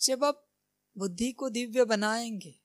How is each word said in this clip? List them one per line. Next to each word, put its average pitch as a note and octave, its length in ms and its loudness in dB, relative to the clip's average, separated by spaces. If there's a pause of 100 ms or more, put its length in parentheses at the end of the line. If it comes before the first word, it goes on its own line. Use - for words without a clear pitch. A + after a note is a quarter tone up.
जब C4 240 2
आप C#4+ 240 0 (500)
बुद्धि F#3+ 340 -2
को C4+ 180 -6
दिव्य A#3+ 340 2
बनाएंगे G#3+ 800 -2